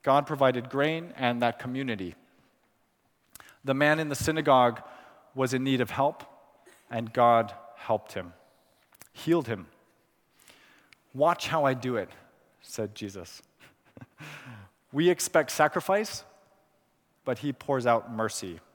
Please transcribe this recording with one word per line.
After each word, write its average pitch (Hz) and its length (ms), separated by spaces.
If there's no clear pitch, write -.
God 139 240
provided 131 440
grain 160 460
and 120 260
that 120 180
community. 123 560
The 135 100
man 147 260
in 156 100
the 139 60
synagogue 135 680
was 131 180
in 127 100
need 135 180
of 113 100
help, 143 320
and 117 240
God 117 400
helped - 380
him, 87 200
healed 160 340
him. 92 200
"Watch 156 340
how 151 180
I 131 80
do 123 220
it," 95 140
said 107 340
Jesus. 98 520
<laughs> - 760
We 165 160
expect - 420
sacrifice, 196 720
but 127 140
he 143 120
pours 131 340
out 117 240
mercy. 107 520